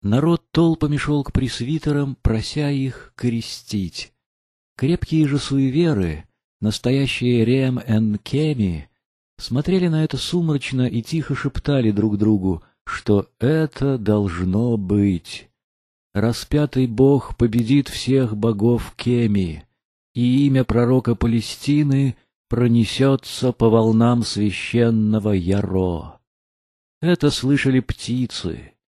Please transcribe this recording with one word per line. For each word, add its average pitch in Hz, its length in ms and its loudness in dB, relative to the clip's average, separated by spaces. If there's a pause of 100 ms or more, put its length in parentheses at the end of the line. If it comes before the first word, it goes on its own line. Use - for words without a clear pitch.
Народ 143 500 0
толпами 160 440 2
шел 147 280 -2
к - 100 -12
пресвитерам, 143 880 -2
прося 131 480 -2
их 135 460 -6
крестить. - 1000 -6 (640)
Крепкие 156 500 0
же 139 120 0
суеверы, 131 880 0 (340)
настоящие 123 840 0
рем 127 340 0
эн 110 380 0
кеми, 110 720 -2 (480)
смотрели 175 500 0
на 156 160 0
это 156 140 -2
сумрачно 143 680 -2
и 117 140 -2
тихо 151 320 -4
шептали 135 580 -2
друг 104 260 0
другу, 98 440 0 (240)
что - 440 -2 (100)
это 139 580 -2
должно 104 800 0
быть. 101 720 -2 (640)
Распятый 127 760 -2
бог 131 480 2
победит 120 540 2
всех 123 480 -2
богов 113 580 0
Кеми, 101 720 -2 (460)
и 123 320 2
имя 135 180 2
пророка 120 520 2
Палестины 139 1000 0 (320)
пронесется 123 1040 2
по 117 180 2
волнам 113 540 4
священного 107 1080 0
Яро. 92 880 -2 (800)
Это 165 300 2
слышали 135 500 0
птицы 113 960 -8 (120)